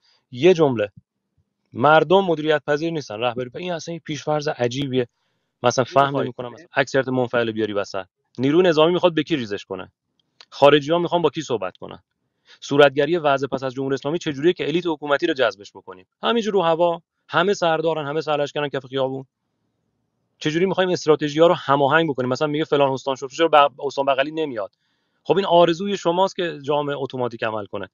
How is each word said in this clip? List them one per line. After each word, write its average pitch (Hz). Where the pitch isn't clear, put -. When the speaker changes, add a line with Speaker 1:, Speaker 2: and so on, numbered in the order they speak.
Speaker 1:
یه 147
جمله. 131
مردم 151
مدیریت 151
پذیر 151
نیستن، 143
رهبری 123
پ-، 123
این 180
اصلاً 170
یه 165
پیشفرض 151
عجیبیه. 127
مثلاً 123
Speaker 2:
چی -
Speaker 1:
فهم 135
Speaker 2:
می‌خوای؟ 139
Speaker 1:
نمی‌کنم 123
مثلاً 113
اکثریت 135
منفعل 120
بیاری 107
وسط. 98
نیروی 143
نظامی 165
می‌خواد 175
به 156
کی 165
ریزش 101
کنه؟ 92
خارجی‌ها 147
می‌خوان 170
با 156
کی 156
صحبت 95
کنن؟ 92
صورتگری 143
وضع 139
پس 135
از 131
جمهوری 135
اسلامی 147
چجوریه 156
که -
الیت 165
حکومتی 147
رو 160
جذبش 104
بکنیم؟ 95
همینجور 220
رو 196
هوا، 170
همه 175
سردارن، 160
همه 151
سرلشکرن 147
کف 135
خیابون. 131
چجوری 160
می‌خوایم 185
استراتژی‌ها 151
رو 175
هماهنگ 143
بکنیم؟ 127
مثلاً 135
میگه 151
فلان 139
استان 135
شوروی 135
چرا 165
ب-، 143
استان 139
بغلی 139
نمیاد؟ 135
خب 160
این 196
آرزوی 175
شماست 180
که 165
جامعه 143
اتوماتیک 123
عمل 107
کنه. 101